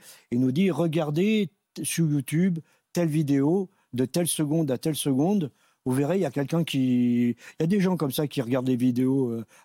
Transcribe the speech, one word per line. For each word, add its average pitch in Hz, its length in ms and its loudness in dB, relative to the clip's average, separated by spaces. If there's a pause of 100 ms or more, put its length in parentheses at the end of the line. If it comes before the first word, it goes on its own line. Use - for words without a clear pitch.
(300)
et 120 80 -2
nous 127 140 2
dit, « 185 200 2
Regardez 170 800 0 (240)
t-, - 100 -10
sur 165 220 0
YouTube 156 520 0 (340)
telle 175 160 0
vidéo 151 640 0 (240)
de 123 100 0
telle 175 240 -2
seconde 151 420 -2
à 123 80 -2
telle 156 180 -4
seconde. » 151 540 0 (360)
Vous 127 60 0
verrez, 143 240 0
il 196 60 0
y 165 40 0
a - 40 -4
quelqu'un 143 340 -2
qui, 123 640 2
il 117 60 -2 (240)
y - 20 0
a 160 40 0
des 196 140 2
gens 185 180 2
comme 143 140 -2
ça 151 140 -2
qui 143 140 -6
regardent 127 260 -2
des 131 100 0
vidéos, 127 520 0
euh, 117 160 -6 (200)